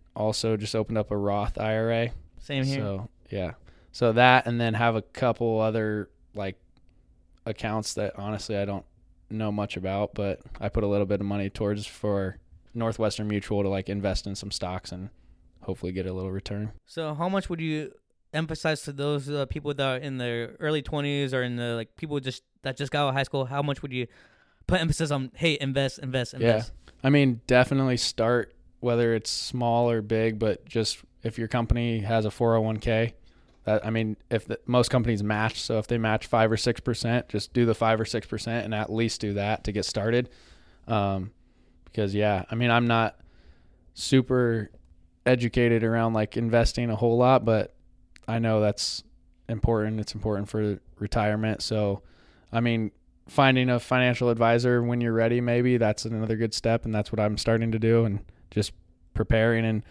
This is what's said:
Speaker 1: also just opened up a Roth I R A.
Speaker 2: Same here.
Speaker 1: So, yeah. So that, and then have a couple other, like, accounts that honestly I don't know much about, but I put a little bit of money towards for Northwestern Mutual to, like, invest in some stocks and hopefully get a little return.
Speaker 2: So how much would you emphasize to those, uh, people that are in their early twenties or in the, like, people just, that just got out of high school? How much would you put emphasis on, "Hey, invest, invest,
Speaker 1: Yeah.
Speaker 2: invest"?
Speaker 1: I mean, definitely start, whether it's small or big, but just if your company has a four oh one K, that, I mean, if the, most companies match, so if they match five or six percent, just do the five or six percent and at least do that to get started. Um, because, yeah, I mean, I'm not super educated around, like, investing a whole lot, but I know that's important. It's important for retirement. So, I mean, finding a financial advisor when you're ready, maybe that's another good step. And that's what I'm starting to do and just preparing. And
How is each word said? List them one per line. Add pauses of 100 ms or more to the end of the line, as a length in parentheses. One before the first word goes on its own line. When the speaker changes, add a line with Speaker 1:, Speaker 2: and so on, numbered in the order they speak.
(160)
Speaker 1:
also
just
opened
up
a
Roth
I
R
A. (280)
Speaker 2:
Same
here.
Speaker 1:
So, (220)
yeah. (380)
So
that,
and
then
have
a
couple
other, (260)
like, (880)
accounts
that
honestly
I
don't (440)
know
much
about,
but (180)
I
put
a
little
bit
of
money
towards
for (360)
Northwestern
Mutual
to,
like,
invest
in
some
stocks
and (520)
hopefully
get
a
little
return. (140)
Speaker 2:
So
how
much
would
you (400)
emphasize
to
those,
uh,
people
that
are
in
their
early
twenties
or
in
the,
like,
people
just, (200)
that
just
got
out
of
high
school?
How
much
would
you (580)
put
emphasis
on,
"Hey,
invest,
invest,
Speaker 1:
Yeah. (160)
Speaker 2:
invest"? (320)
Speaker 1:
I
mean,
definitely
start, (240)
whether
it's
small
or
big,
but
just (220)
if
your
company
has
a
four
oh
one
K, (520)
that,
I
mean, (140)
if
the,
most
companies
match,
so
if
they
match
five
or
six
percent,
just
do
the
five
or
six
percent
and
at
least
do
that
to
get
started. (580)
Um, (540)
because,
yeah,
I
mean,
I'm
not (720)
super (540)
educated
around,
like,
investing
a
whole
lot,
but (540)
I
know
that's (460)
important.
It's
important
for (180)
retirement.
So, (500)
I
mean, (360)
finding
a
financial
advisor
when
you're
ready,
maybe
that's
another
good
step.
And
that's
what
I'm
starting
to
do
and (320)
just (420)
preparing.
And